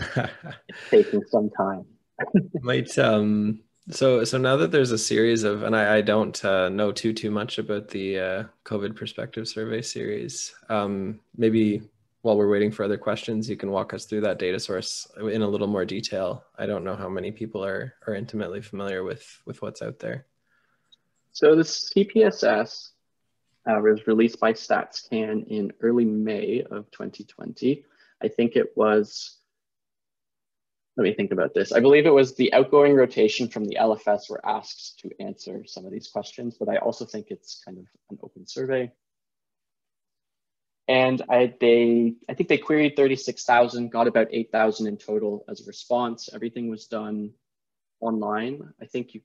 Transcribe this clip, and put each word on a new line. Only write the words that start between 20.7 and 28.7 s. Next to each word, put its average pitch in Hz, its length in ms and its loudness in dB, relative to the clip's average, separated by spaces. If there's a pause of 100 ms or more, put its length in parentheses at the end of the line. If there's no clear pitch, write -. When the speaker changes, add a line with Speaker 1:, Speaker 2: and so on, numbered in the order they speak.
Speaker 2:
So 156 240 6
the 165 80 4
C - 400 0
P 220 200 4
S 202 200 2
S, - 480 -2 (800)
uh, 110 100 4
was 107 280 4
released 113 320 4
by 113 140 2
StatsCan - 920 -4
in 107 240 -4 (100)
early 117 240 4
May 107 680 -2
of 104 180 -10
twenty - 340 -12
twenty. - 640 -4 (380)
I 110 60 -2
think 117 260 0
it 110 200 0